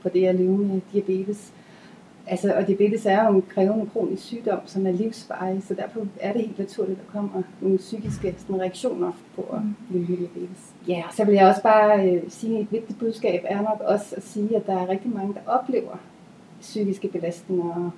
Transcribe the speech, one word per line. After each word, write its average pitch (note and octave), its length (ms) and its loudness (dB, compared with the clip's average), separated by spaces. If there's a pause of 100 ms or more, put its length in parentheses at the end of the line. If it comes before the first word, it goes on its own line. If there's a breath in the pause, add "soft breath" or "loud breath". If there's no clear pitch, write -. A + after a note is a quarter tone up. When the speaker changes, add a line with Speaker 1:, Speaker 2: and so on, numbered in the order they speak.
Speaker 1:
på F#3 80 -2
det F#3 160 4
at F#3 100 4
leve F#3 220 4
med F#3+ 240 0 (120)
diabetes. G3 580 -2 (760 loud breath)
Altså, F#3+ 260 0
og F#3+ 140 2
diabetes G3+ 380 2
er G#3+ 220 6
jo G3+ 80 6
en F#3+ 140 6
krævende G3+ 440 2
kronisk F#3+ 300 -2
sygdom, G#3 420 -4
som F#3+ 220 -2
er F3+ 40 2
livsvarig, F#3+ 760 -4
så F#3+ 60 -4
derfor G3+ 340 -6 (120)
er G3+ 140 -2
det A#3 80 0
helt G3+ 180 -6
naturligt, F#3+ 400 -4
at - 60 -18
der - 140 -20
kommer F#3+ 220 -4 (200)
nogle F#3+ 160 4
psykiske G3 600 -6
sådan, F#3+ 240 -4
reaktioner F3+ 500 -4 (240)
på F#3+ 60 -6 (120)
at G#3+ 100 -4
Speaker 2:
Mm. G#3 120 -4 (140)
Speaker 1:
leve F3 200 -2
med F3+ 80 0
diabetes. F3+ 420 -10 (280)
Ja, E3+ 160 -2 (120)
så A3 100 2
vil G3+ 100 6
jeg F#3+ 120 10
også G3 160 6
bare, G#3+ 460 6
øh, F3 200 2
sige, A3 300 -4
et G#3 120 -4
vigtigt A3+ 280 -6
budskab A3 480 0
er G3+ 140 -2
nok G#3+ 240 -2
også G#3 320 0
at F3+ 60 -10
sige, G#3+ 320 -2
at G#3 120 -2
der G3 60 0
er F#3 160 -2
rigtig G3+ 260 -2
mange, G3 180 -4
der G#3+ 180 -8
oplever - 480 -2 (600)
psykiske G3+ 460 -4
belastninger, F3 920 -4